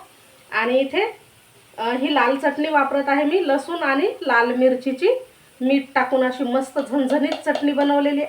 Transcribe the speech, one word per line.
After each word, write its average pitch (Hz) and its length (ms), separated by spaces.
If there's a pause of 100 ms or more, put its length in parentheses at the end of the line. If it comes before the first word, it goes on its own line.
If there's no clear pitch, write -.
(520)
आणि 233 280
इथे, 349 400 (580)
अ, 226 140
ही 269 220
लाल 262 240
चटणी 294 320
वापरत 277 380
आहे 285 160
मी, 311 240
लसूण 320 360
आणि 285 380
लाल 240 260
मिरचीची 254 600 (520)
मीठ 269 240 (100)
टाकून 262 280
अशी 254 200
मस्त 262 360
झणझणीत 277 720
चटणी 294 220
बनवलेली 285 580